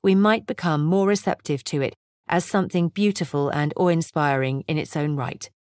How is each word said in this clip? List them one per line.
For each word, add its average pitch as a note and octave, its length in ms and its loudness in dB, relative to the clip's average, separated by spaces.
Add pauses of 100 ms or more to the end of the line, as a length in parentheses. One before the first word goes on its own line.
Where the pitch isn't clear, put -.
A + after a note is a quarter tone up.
we F#3+ 120 4
might G#3+ 320 4
become D#3 380 0
more F#3+ 220 2
receptive G3 580 -2
to C#3+ 180 -2
it - 120 -2 (340)
as F3 160 0
something F3 440 0
beautiful E3+ 600 0
and D3 280 -2
awe-inspiring C#3+ 920 0
in D#3 100 -2
its - 180 -6
own D3 200 -2
right. - 340 -8 (100)